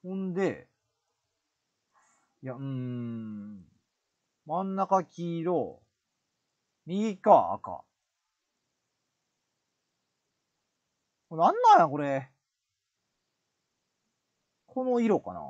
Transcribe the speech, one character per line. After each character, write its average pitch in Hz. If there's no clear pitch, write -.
ほ 185
ん 190
で、 175
い 131
や、 131
う 120
ー -
ん。 117
真 170
ん 190
中 190
黄 170
色。 160
右 196
側 113
赤。 -
な 170
ん 453
な 440
ん -
や、 165
こ 143
れ。 139
こ 254
の 247
色 220
か 92
な。 82